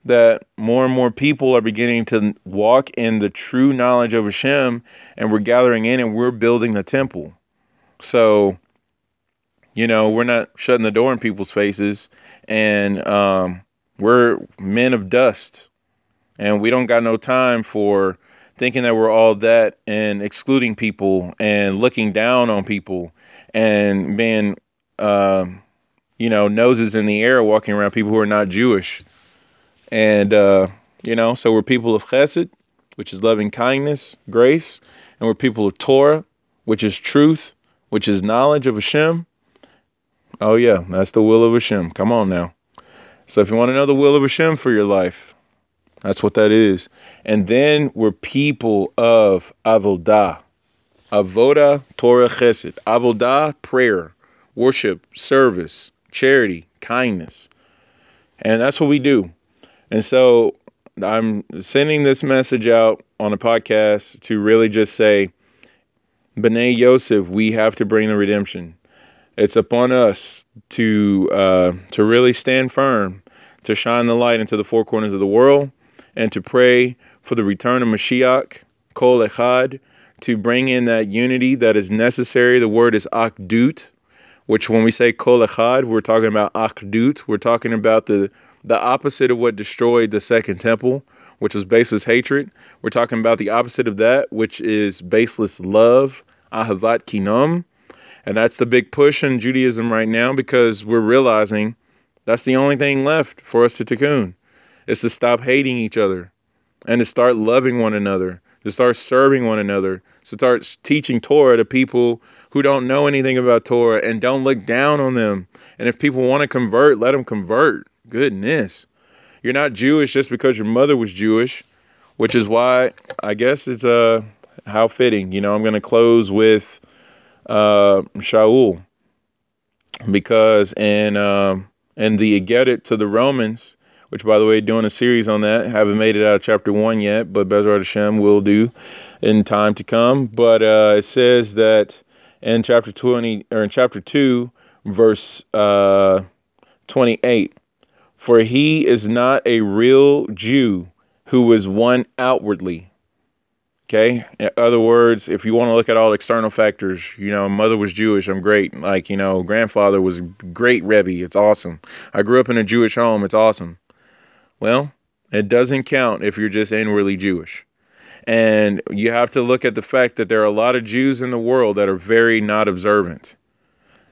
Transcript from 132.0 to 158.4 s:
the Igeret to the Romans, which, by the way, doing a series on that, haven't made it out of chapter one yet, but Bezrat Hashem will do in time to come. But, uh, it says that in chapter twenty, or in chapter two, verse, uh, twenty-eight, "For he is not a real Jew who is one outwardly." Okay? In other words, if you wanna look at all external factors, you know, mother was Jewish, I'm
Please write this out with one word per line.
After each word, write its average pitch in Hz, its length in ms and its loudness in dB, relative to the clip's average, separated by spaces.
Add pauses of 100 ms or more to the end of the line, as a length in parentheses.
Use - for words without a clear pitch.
the 104 240 2
Igeret 120 440 0
to 117 120 -4
the 107 100 -2
Romans, 117 680 -4 (320)
which, 107 160 -14
by 107 140 4
the 110 80 4
way, 110 140 4
doing 110 240 -2
a 104 60 -2
series 120 380 0
on 107 140 -2
that, 107 240 0
haven't 107 320 0
made 110 180 2
it 104 80 2
out 104 120 4
of 95 60 -2
chapter 107 300 0
one 110 280 0
yet, 104 320 -2
but 101 160 0
Bezrat 104 300 2
Hashem 104 400 -2
will 104 220 4
do 104 300 2 (520)
in 107 220 2
time 104 300 0
to 95 100 -14
come. 123 420 0
But, 113 360 2
uh, 107 360 4
it 104 60 -2
says 120 500 2
that 110 460 2 (420)
in 113 200 -2
chapter 113 300 0
twenty, 117 600 -4
or 110 100 -2
in 104 80 -4
chapter 123 300 0
two, 123 500 -2 (340)
verse, 107 600 0 (100)
uh, 98 680 2 (640)
twenty-eight, 120 640 0 (640)
"For 117 240 4
he 143 460 0
is 104 220 0
not 123 380 0
a 117 140 0
real 131 680 2
Jew 107 600 -2 (380)
who 120 260 4
is 104 160 2
one 117 380 0 (120)
outwardly." 92 720 -4 (960)
Okay? 113 360 0 (160)
In 107 160 -4
other 117 240 2
words, 117 480 2
if 98 160 -6
you 110 100 -2
wanna 117 220 0
look 117 120 0
at 113 80 2
all 113 160 4
external 110 380 -2
factors, 98 580 -2 (100)
you 98 120 -6
know, 101 180 -2
mother 107 280 0
was 101 160 -2
Jewish, 101 340 -2
I'm 95 140 -6